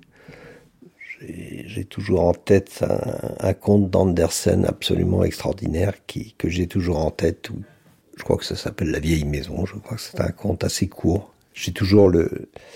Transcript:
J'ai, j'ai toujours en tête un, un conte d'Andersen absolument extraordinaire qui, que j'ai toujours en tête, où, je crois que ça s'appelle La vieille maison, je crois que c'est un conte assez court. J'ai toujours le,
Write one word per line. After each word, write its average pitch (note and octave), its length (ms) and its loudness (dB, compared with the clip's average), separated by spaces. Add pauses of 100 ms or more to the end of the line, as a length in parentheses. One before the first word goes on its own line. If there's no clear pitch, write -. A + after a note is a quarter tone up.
(1200)
J'ai, - 460 -14
j'ai G#2 180 -8
toujours F#2+ 360 0
en F2 120 6
tête - 540 2
un, - 600 -4
un F2+ 60 2
conte G2+ 360 4
d'Andersen F#2 760 2
absolument F2+ 580 0
extraordinaire F2+ 720 -2 (120)
qui, - 320 -12
que E2 120 -2
j'ai F2 180 -2
toujours F2 300 -2
en D#2 140 0
tête, - 380 -4
où, - 120 -10 (560)
je - 60 -16
crois - 140 2
que - 80 -8
ça - 100 -6
s'appelle - 360 -4
La - 80 -2
vieille D#2 260 0
maison, D2 400 -4
je - 100 -14
crois A#2 220 -10
que - 60 -12
c'est - 160 -12
un F#2 120 0
conte - 320 -4
assez F2+ 240 -2
court. - 460 -2 (200)
J'ai - 180 -8
toujours G2 380 6
le, - 400 0 (260)